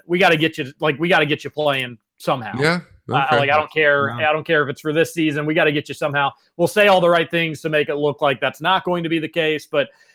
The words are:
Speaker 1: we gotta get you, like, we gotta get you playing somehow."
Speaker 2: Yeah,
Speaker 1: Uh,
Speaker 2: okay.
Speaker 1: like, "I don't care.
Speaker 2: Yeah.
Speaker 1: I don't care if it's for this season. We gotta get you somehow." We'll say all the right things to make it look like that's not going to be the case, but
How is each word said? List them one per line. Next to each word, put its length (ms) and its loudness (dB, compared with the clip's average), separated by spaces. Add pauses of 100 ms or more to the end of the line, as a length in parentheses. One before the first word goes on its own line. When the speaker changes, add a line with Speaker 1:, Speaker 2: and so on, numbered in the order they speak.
Speaker 1:
we 120 -2
gotta 200 4
get 200 -2
you, 220 -8
like, 180 -2
we 120 -2
gotta 160 2
get 180 -4
you 60 -12
playing 480 -4 (200)
somehow." 400 -4
Speaker 2:
Yeah, 220 0 (300)
Speaker 1:
Uh, 160 0
Speaker 2:
okay. 140 2
Speaker 1:
like, 100 2
"I 80 4
don't 140 -2
care. 460 2
Speaker 2:
Yeah. 120 0
Speaker 1:
I 40 2
don't 140 -6
care 160 2
if 60 -4
it's 120 -10
for 120 -4
this 200 0
season. 320 -2
We 80 -2
gotta 200 2
get 160 -6
you 60 -12
somehow." 360 -2 (260)
We'll 100 2
say 200 4
all 140 6
the 80 4
right 200 2
things 320 -4
to 80 -4
make 200 0
it 60 -4
look 260 -2
like 180 2
that's 220 -4
not 240 0
going 180 -2
to 60 -6
be 100 -2
the 100 -6
case, 360 -2
but 240 -2 (260)